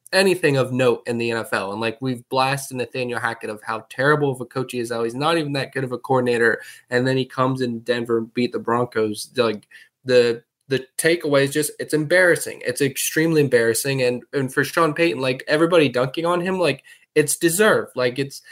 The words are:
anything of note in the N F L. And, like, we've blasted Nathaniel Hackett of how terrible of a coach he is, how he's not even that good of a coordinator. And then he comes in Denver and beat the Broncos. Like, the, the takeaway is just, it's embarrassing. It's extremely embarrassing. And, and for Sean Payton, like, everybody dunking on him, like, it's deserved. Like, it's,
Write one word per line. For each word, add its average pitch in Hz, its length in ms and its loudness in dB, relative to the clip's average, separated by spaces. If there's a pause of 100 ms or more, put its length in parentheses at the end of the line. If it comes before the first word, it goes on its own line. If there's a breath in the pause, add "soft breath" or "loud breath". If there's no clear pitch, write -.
(140)
anything 180 420 2
of 127 160 2
note 123 340 2
in 117 120 -2
the 117 140 -2
N 113 60 0
F 110 140 -6
L. 98 200 -2
And, 107 100 -6
like, 113 180 -2
we've 127 300 -6
blasted 135 480 -2
Nathaniel 120 420 -6
Hackett 117 300 -6
of 107 140 -10
how 110 260 -8
terrible 143 420 2
of 127 80 -6
a 123 60 -10
coach 131 260 -6
he 123 80 -6
is, 117 120 -4
how 117 120 -4
he's 117 120 -4
not 156 220 0
even 147 160 -4
that 135 200 -4
good 131 100 -4
of 123 80 -6
a 123 60 -4
coordinator. 120 640 0 (280 loud breath)
And 123 160 2
then 131 120 0
he 131 80 -2
comes 131 340 -2
in 120 200 -4
Denver 117 400 -2
and 113 140 -8
beat 123 200 0
the 110 60 -4
Broncos. 110 760 -2
Like, 113 320 0 (380 loud breath)
the, 120 380 4 (260)
the 131 160 -2 (120)
takeaway 160 460 2
is 139 80 0
just, 147 280 -2
it's 127 140 -8
embarrassing. 156 720 2
It's 131 160 -4
extremely 156 600 0
embarrassing. 127 600 2
And, 123 300 0
and 135 220 -4
for 143 100 2
Sean 156 300 0
Payton, 160 280 0
like, 131 260 -4
everybody 160 420 4
dunking 135 360 -2
on 175 140 0
him, 185 200 -2
like, 143 240 -2 (320 soft breath)
it's 151 200 2
deserved. 170 600 2
Like, 127 220 -2
it's, 139 240 -6 (100)